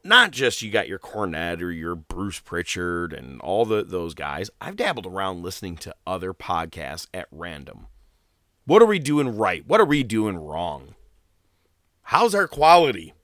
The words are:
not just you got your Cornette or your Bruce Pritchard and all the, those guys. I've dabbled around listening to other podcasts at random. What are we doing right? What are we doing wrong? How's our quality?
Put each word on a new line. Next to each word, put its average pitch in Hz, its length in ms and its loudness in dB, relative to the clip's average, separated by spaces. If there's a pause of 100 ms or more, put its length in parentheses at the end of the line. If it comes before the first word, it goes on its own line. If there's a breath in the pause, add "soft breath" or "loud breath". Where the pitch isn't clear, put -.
not 214 280 6
just 127 280 0
you 110 100 -8
got 101 180 0
your 92 100 -8
Cornette 85 640 -4
or 90 80 -4
your 85 240 -6
Bruce 90 460 -8
Pritchard 87 720 -6
and 65 280 -16
all 98 240 0
the, 107 200 0
those 85 280 -6
guys. 73 380 -8 (100)
I've 98 160 -12
dabbled 123 300 -4
around 95 360 -6
listening 90 360 -10
to - 160 -16 (120)
other 92 280 -6
podcasts 82 800 -6
at 92 160 -10
random. 73 560 -16 (760)
What 190 180 8
are 233 40 10
we 208 120 2
doing 139 380 0
right? 92 300 0
What 214 140 4
are 202 60 8
we 147 160 2
doing 107 340 -2
wrong? 76 580 -8 (1080)
How's 202 320 2
our 196 140 0
quality? 143 760 6